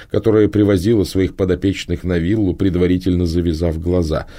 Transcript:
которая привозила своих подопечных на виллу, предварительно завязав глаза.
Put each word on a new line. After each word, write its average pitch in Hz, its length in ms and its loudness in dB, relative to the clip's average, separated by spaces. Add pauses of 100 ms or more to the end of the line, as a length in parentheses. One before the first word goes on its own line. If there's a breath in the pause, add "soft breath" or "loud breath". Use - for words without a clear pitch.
которая 104 380 2
привозила 101 560 2
своих 92 320 -2
подопечных 90 680 -2
на 90 140 -2
виллу, 92 380 0
предварительно 90 720 0
завязав 82 540 -2
глаза. 85 480 -2 (120)